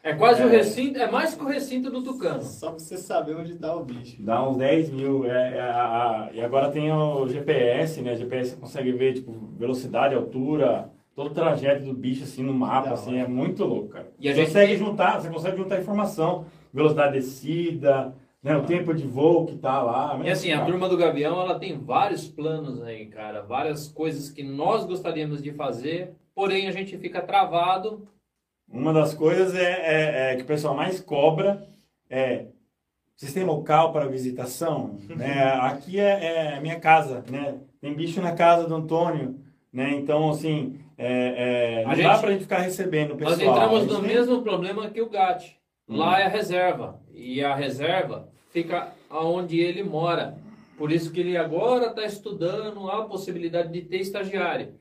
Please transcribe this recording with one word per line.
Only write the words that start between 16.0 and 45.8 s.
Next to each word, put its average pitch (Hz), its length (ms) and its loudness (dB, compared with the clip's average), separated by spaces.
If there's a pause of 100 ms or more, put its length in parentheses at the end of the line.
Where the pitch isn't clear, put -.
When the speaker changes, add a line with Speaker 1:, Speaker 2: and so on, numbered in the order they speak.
Speaker 2:
velocidade 147 400 4
de 135 60 0
descida, 139 960 0 (260)
né? 147 140 2
O - 80 2
tempo 165 300 0
de 143 120 -2
voo 151 400 4
que - 120 -10
tá 135 240 0
lá, 131 400 0
Speaker 1:
E - 20 -6
Speaker 2:
né? 165 80 0
Speaker 1:
assim, 180 220 0
a 147 60 2
Speaker 2:
Cara. 160 120 0
Speaker 1:
Turma 185 160 0
do 180 80 2
Gavião, 165 460 2
ela 180 180 -2
tem 175 180 -8
vários 151 520 0
planos 147 520 -6
aí, 110 260 -12
cara, 107 340 -10
várias 139 480 -4
coisas 151 400 -6
que - 140 -16
nós 170 420 0
gostaríamos 156 580 -4
de 147 80 -8
fazer, 147 640 -6 (200)
porém 190 340 0
a 185 40 -4
gente 190 260 -8
fica 180 240 -8
travado. 190 880 0 (600)
Speaker 2:
Uma 147 220 0
das 156 220 4
coisas 180 420 2
é, 180 80 0
é, 156 680 2
é - 20 0
que 123 60 -4
o - 40 -10
pessoal 151 300 0
mais 180 240 -4
cobra 160 680 2 (440)
é 131 380 -2 (680)
sistema 170 360 -4
local 156 400 4
para 147 160 0
visitação, 127 960 -4
Speaker 1:
<laughs> - 60 -18
Speaker 2:
né? 139 320 -2 (200)
Aqui 180 380 -2
é, 165 560 2
é 143 40 -8
minha 160 200 -4
casa, 135 500 4
né? 139 260 -6 (260)
Tem 147 120 -8
bicho 165 280 -4
na 175 120 -2
casa 170 340 6
do 160 80 -2
Antônio, 156 640 -2 (320)
né? 131 220 -4
Então, 151 360 2
assim, 151 500 -2 (180)
é, 123 840 0
é, - 40 0
Speaker 1:
A 120 40 -2
Speaker 2:
não - 60 2
dá - 0 - (180)
Speaker 1:
gente, 214 80 6
Speaker 2:
pra 202 100 2
gente 196 100 0
ficar 190 180 -2
recebendo 180 540 -2
o - 40 -8
pessoal. 156 200 2
Speaker 1:
nós 185 100 4
entramos 220 300 6
Speaker 2:
A - 40 6
gente 214 120 2
Speaker 1:
no 196 80 0
Speaker 2:
tem 220 140 0
Speaker 1:
mesmo 247 260 4
problema 202 480 -2
que 226 120 -6
o 226 80 -2
Gatti. 190 480 0 (300)